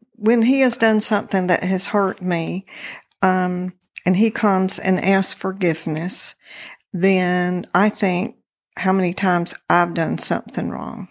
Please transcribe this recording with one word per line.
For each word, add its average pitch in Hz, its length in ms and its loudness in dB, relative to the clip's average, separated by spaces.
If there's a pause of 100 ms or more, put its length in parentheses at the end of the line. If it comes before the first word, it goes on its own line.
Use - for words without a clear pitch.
(140)
when 226 280 2
he 262 180 4
has 254 160 2
done 220 240 4
something 196 480 0
that 175 160 0
has 185 240 -2
hurt 196 340 -2
me, 170 440 -4 (540)
um, 180 540 0 (300)
and 180 120 4
he 214 140 4
comes 190 480 2
and 185 260 0
asks 190 300 2
forgiveness, 175 1000 -4 (580)
then 180 840 0
I 202 140 4
think 185 480 -2 (400)
how 185 160 0
many 185 220 2
times 175 400 0 (160)
I've 175 240 2
done 165 240 -2
something - 520 -4
wrong. - 400 -10